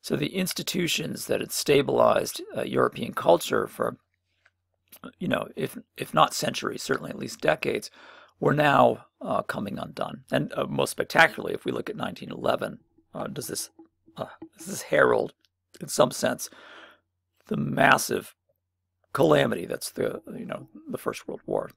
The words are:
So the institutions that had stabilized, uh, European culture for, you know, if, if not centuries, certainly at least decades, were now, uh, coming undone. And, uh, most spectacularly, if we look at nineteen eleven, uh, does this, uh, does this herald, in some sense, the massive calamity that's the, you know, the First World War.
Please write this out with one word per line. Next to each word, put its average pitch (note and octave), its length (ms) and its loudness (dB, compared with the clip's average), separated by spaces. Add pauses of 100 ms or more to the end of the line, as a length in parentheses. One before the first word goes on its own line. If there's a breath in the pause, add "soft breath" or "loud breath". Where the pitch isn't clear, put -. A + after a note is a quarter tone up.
So - 140 -4
the D3 200 -2
institutions - 880 -4
that G#2 140 -2
had A2 120 -8
stabilized, A#2+ 920 4 (120)
uh, - 60 -4
European B2+ 540 0
culture - 500 4
for, - 320 -4 (1200)
you F3+ 80 -4
know, - 280 -2
if, - 220 -6 (200)
if - 160 -8
not D#3 200 4
centuries, - 480 -4
certainly C#3 280 -4
at - 100 -10
least C3 220 -10
decades, D3 500 0 (480 loud breath)
were D3 140 4
now, C3+ 520 6 (140)
uh, - 220 -2
coming - 360 -6
undone. - 540 -8
And, C3+ 240 0
uh, - 120 0
most C#3 240 0
spectacularly, - 600 2
if - 120 -8
we - 60 -2
look - 180 -4
at - 60 -8
nineteen - 360 -8
eleven, - 480 -2 (340)
uh, - 140 -8
does - 200 -10
this, - 240 -8 (440)
uh, - 120 -8 (300)
does - 100 -16
this F#3+ 160 -8
herald, - 500 4 (480)
in - 80 -12
some C3 220 4
sense, - 380 -2 (1000 loud breath)
the - 100 -4
massive - 800 2 (760)
calamity C#3 540 4
that's - 260 -6
the, - 300 -2 (120)
you - 120 -10
know, - 220 -10 (220)
the - 80 -8
First - 300 -6
World - 180 -10
War. - 320 -4